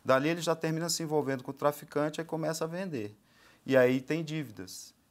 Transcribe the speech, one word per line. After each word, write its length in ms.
Dali 240
ele 140
já 160
termina 320
se 140
envolvendo 380
com 100
o 20
traficante 680
e 60
começa 400
a 20
vender. 500
E 120
aí 240
tem 200
dívidas. 720